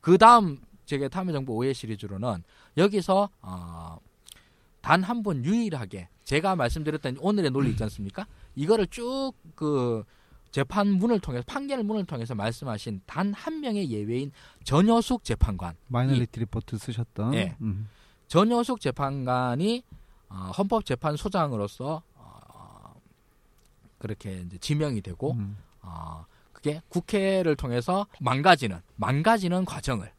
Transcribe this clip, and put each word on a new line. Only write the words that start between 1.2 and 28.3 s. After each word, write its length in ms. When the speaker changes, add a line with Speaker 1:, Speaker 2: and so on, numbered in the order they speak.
Speaker 1:
오해 200
시리즈로는 680
여기서, 520
어, 560
단 220
한 200
분 200
유일하게 680
제가 320
말씀드렸던 640
오늘의 320
논리 200
있지 120
않습니까? 440
이거를 320
쭉 460
그 480
재판문을 680
통해서, 280
판결문을 580
통해서 300
말씀하신 680
단 280
한 280
명의 300
예외인 400
전효숙 600
재판관이 540
Speaker 2:
마이너리티 540
리포트 360
쓰셨던. 560
Speaker 1:
예. 280
Speaker 2:
음. 280
Speaker 1:
전효숙 520
재판관이, 1040
어, 60
헌법재판소장으로서, 1500
어, 800
그렇게 440
이제 160
지명이 440
되고, 320
Speaker 2:
음. 240
Speaker 1:
어, 440
그게 360
국회를 680
통해서 520
망가지는, 600